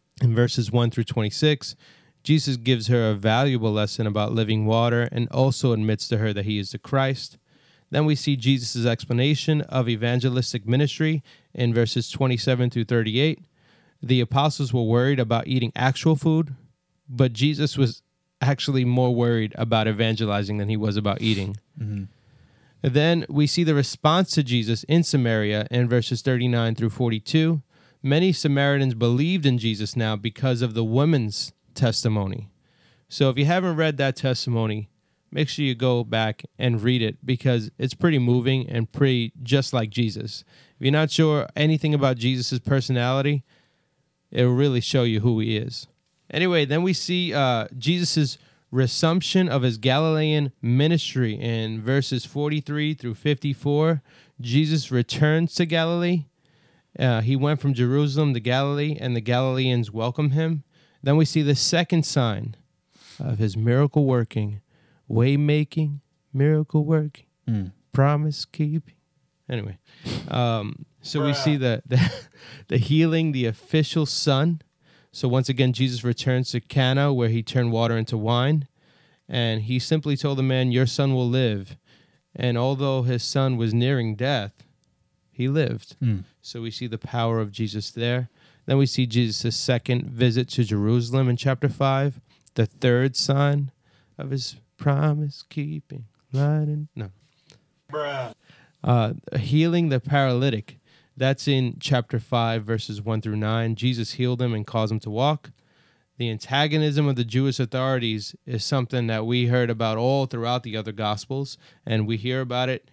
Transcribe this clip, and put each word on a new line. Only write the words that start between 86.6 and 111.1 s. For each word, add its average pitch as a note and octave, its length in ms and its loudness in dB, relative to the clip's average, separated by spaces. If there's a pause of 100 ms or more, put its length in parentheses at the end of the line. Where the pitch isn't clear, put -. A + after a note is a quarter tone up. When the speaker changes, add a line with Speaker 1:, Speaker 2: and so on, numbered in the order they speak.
Speaker 1:
we A2+ 80 -8
see B2 160 -8
the A2+ 120 -8
power A2+ 420 -2
of G#2 120 -4
Jesus G#2 380 -6
there. A#2+ 400 -4 (360)
Then C3+ 120 2
we C#3 80 4
see B2+ 200 0
Jesus' A2+ 500 0
second B2 500 0
visit B2 440 2
to B2 140 0
Jerusalem A#2 640 2
in B2 80 2
chapter C3+ 320 0
five, C3+ 520 0 (340)
the A2+ 120 2
third B2+ 500 2
sign C#3+ 540 0 (480)
of C#3 120 -10
his C3+ 260 -8 (200)
promise D3 720 0
keeping. D3 560 -10 (280)
Light D3 360 0
and, D3+ 260 -4
no. G2+ 160 -10 (800)
Speaker 3:
Bruh. C#3+ 440 -6 (500)
Speaker 1:
Uh, A2+ 300 2 (240)
healing D#3+ 500 2
the C3 120 0
paralytic. C3 800 0 (380)
That's C3 300 -2
in C3 340 0
chapter B2 380 -2
five, A#2 460 -2
verses A2 360 -6
one A2 200 -4
through G#2+ 160 -6
nine. A2 400 -2
Jesus A#2 380 -2
healed B2 280 -2
him A#2+ 120 -2
and G#2+ 120 -6
caused A2 260 -2
him A2 80 -2
to A2 100 -10
walk. C#3 400 -2 (680)
The A#2+ 120 -4
antagonism D3 800 0
of C3+ 80 0
the A#2+ 80 0
Jewish B2+ 340 0
authorities B2 800 -2 (100)
is A#2 180 -6
something B2 440 -2
that A2 180 -2
we B2 200 0
heard A#2+ 240 2
about A2 280 -2
all C3 280 0
throughout A#2+ 360 -4
the A2 140 -8
other A2 160 -6
Gospels, A2 640 -6 (260)